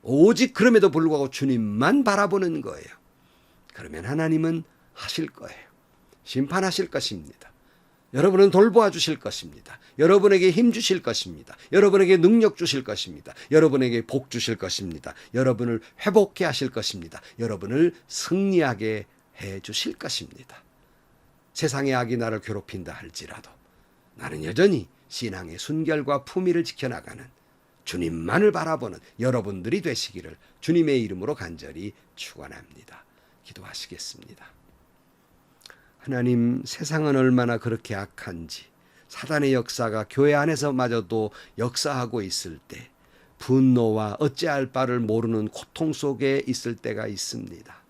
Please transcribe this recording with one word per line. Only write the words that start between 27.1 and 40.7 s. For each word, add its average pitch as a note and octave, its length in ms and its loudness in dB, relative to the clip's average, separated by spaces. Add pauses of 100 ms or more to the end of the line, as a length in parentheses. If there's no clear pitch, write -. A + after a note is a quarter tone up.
주님만을 F2 680 0
바라보는 D#3 480 -6 (200)
여러분들이 A2+ 640 -2
되시기를 F2+ 560 -8 (240)
주님의 D#3 420 2
이름으로 G2 320 -6
간절히 D#2+ 580 -14 (220)
축원합니다. - 880 -20 (400)
기도하시겠습니다. - 1040 -16 (1500)
하나님, B2 680 0
세상은 D3+ 500 -2
얼마나 B2 420 2
그렇게 A2 380 -6
악한지, F2+ 720 -14 (420)
사단의 D3 460 -2
역사가 A2+ 560 -4
교회 C#3+ 240 4
안에서마저도 B2 960 0 (260)